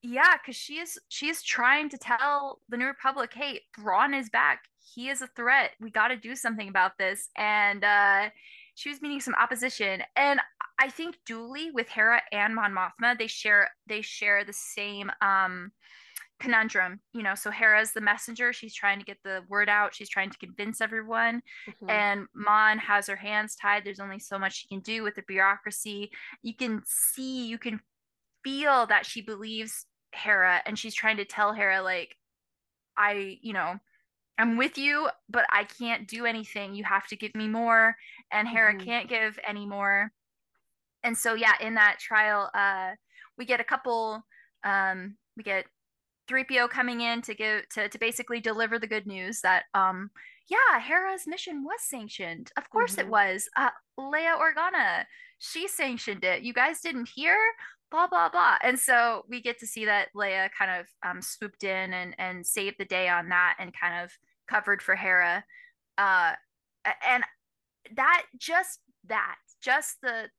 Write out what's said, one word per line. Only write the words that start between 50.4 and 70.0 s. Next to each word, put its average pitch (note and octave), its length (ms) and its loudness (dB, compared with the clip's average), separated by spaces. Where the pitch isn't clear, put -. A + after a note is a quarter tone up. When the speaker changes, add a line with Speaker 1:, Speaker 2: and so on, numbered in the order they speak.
Speaker 1:
yeah, G#4 280 6
Hera's F4+ 480 0
mission D#4 380 -8
was F#4 180 -6
sanctioned. G#3 760 -8
Of - 120 -8
course - 280 0
it - 60 -2
Speaker 2:
Mm-hmm. G3+ 80 -4
Speaker 1:
was. G3+ 440 2
Uh, C4 140 4
Leia D4+ 400 0
Organa, D4+ 680 0
she F4 300 -8
sanctioned A#3 560 -4
it. F#3 180 2
You A#3+ 80 -8
guys C4+ 300 0
didn't C4 340 -6
hear? E4+ 220 2
Blah, E4+ 160 4
blah, F4 220 2
blah. F4 320 4
And B3+ 180 2
so A#3 500 4
we A#3+ 120 -8
get A#3+ 180 -6
to A3+ 80 -14
see A3 180 -8
that G#3 300 2
Leia G3 420 -2
kind F#3 240 0
of, F3+ 60 -14
um, F3+ 160 -6
swooped - 420 -10
in F#3+ 300 -2
and, F3+ 240 -8
and F#3 280 -8
saved G3 340 -4
the G3 60 -6
day F#3 240 0
on F3 200 0
that F3+ 300 4
and F3+ 200 -12
kind F3 240 -4
of F3+ 80 -14
covered G#3 320 0
for F#3+ 140 2
Hera. F#3 480 2
Uh, F#3 360 4
a-, - 220 -2
and B3 160 4
that, E4 300 4
just F4+ 440 -2
that, G#3+ 320 -4
just C4+ 400 0